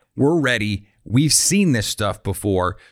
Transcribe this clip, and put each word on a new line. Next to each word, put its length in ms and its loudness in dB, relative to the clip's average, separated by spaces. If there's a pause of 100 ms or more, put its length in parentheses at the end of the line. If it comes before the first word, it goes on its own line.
(140)
We're 240 2
ready. 480 -2 (180)
We've 280 2
seen 400 2
this 140 0
stuff 360 -4
before, 540 -2 (160)